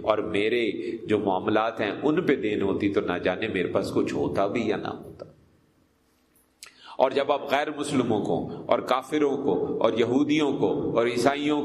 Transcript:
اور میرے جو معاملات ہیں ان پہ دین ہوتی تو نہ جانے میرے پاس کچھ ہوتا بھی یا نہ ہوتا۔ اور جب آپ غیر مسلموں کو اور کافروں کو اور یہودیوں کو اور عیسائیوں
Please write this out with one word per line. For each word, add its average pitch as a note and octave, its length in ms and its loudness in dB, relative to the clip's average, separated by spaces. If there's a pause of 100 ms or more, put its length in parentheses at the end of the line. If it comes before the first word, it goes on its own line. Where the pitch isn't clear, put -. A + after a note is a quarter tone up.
اور G#2+ 160 2
میرے G#2+ 540 0 (360)
جو G#2 120 2
معاملات G#2+ 640 0
ہیں G2+ 100 0 (120)
ان D#3 220 2
پہ C3 100 4
دین G#2 260 -2
ہوتی G2 320 0
تو G#2 80 2
نہ F2+ 160 -2
جانے F#2 300 0
میرے F2+ 200 -2
پاس F#2 260 0
کچھ - 200 0
ہوتا G2 340 0
بھی G#2+ 200 -2
یا G2 100 0
نہ - 100 -8
ہوتا۔ - 380 -10 (1700)
اور C3 140 4
جب C#3+ 200 0
آپ C#3 200 -4
غیر D3 160 2 (100)
مسلموں B2 440 0
کو - 440 -4
اور - 140 2
کافروں C3+ 580 0
کو - 460 0
اور A2+ 100 4
یہودیوں C#3 600 2
کو - 440 0
اور A#2+ 100 4
عیسائیوں C#3+ 580 0